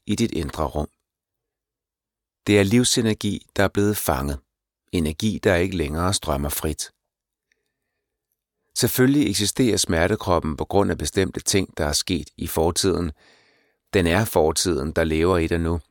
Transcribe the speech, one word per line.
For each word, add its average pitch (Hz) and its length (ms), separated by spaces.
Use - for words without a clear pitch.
i 104 80
dit 113 180
indre 78 320
rum. 73 240
Det 104 140
er - 20
livsenergi, 110 840
der 101 80
er 95 40
blevet 101 280
fanget. 69 420
Energi, 87 500
der 101 120
ikke 92 220
længere 82 380
strømmer 71 340
frit. - 420
Selvfølgelig 131 560
eksisterer 101 460
smertekroppen 85 800
på - 80
grund 98 260
af 85 80
bestemte 87 420
ting, - 380
der 80 60
er 76 80
sket 82 440
i - 100
fortiden. 85 640
Den 92 120
er 90 180
fortiden, 80 680
der 82 120
lever 80 340
i 82 80
dig 82 140
nu, 82 200